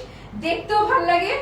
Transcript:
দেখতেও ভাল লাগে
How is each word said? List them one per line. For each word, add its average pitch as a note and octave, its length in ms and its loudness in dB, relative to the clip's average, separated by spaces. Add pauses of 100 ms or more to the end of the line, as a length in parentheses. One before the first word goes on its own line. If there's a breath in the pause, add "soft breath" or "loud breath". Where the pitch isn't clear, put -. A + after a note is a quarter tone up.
(420 loud breath)
দেখতেও G#4 440 0
ভাল B4+ 200 4
লাগে F4 360 2